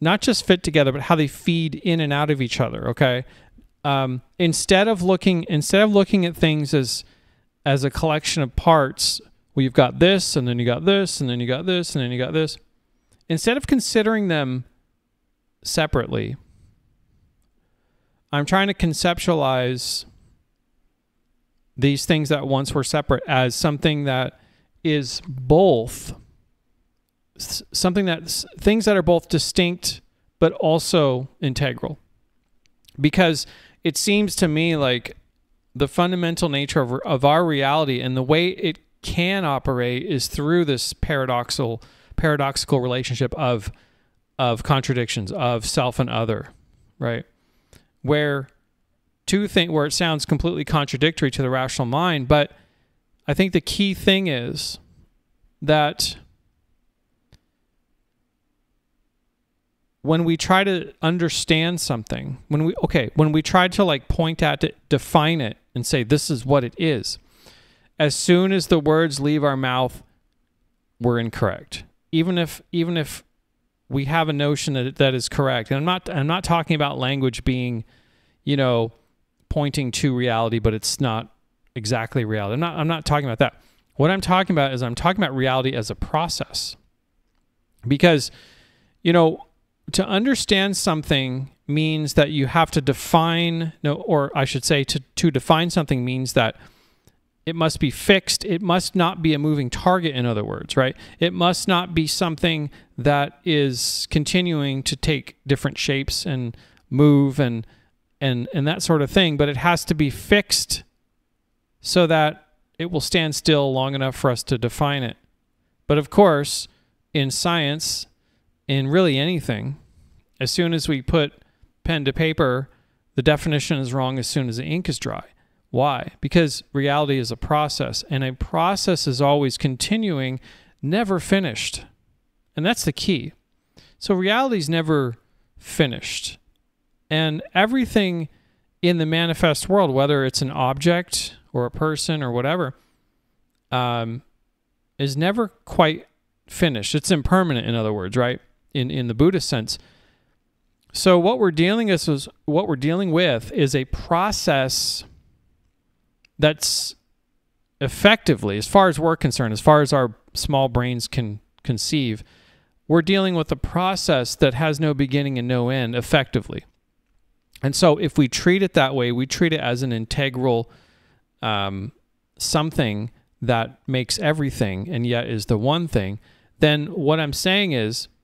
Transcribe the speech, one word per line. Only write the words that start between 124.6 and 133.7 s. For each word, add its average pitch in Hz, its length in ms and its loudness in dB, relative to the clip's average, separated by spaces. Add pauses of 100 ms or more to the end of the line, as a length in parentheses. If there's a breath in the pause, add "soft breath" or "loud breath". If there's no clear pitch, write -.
ink 175 240 -4
is 135 100 -4
dry. 50 260 -8 (460)
Why? 131 500 -2
Because 156 420 2 (100)
reality 139 460 0
is 120 120 -4
a 127 60 -8
process, 147 760 -4
and 135 140 -2
a 131 80 -4
process 175 760 -2
is 131 140 -2
always 143 360 2
continuing, 139 840 -2 (420 soft breath)
never 190 380 0
finished. 180 640 -2 (680)
And 151 100 -4
that's 226 200 0
the 156 80 0
key. 156 400 -4 (640 soft breath)